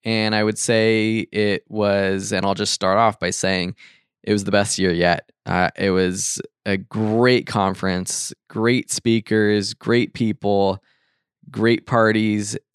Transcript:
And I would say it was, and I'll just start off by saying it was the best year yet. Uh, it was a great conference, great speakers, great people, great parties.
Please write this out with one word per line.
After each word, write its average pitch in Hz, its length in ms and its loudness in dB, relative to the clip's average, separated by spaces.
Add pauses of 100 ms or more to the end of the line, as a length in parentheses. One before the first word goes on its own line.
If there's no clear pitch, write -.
And 110 320 0
I 107 80 0
would 110 160 -2
say 110 720 2
it 104 360 -2
was, 101 640 -2
and 95 140 -2
I'll 98 80 0
just 95 200 -2
start 98 260 0
off 110 200 2
by 87 120 -2
saying 92 440 -2 (460)
it - 100 -4
was 104 120 0
the 98 80 -4
best 101 260 0
year 95 140 2
yet. 85 400 0 (160)
Uh, 90 280 0
it 98 140 0
was 92 500 -2 (280)
a 98 100 -2
great 110 720 0
conference, 95 840 -2 (160)
great 117 440 0
speakers, 107 840 0
great 120 400 0
people, 98 680 -2 (680)
great 113 380 0
parties. 107 680 0 (200)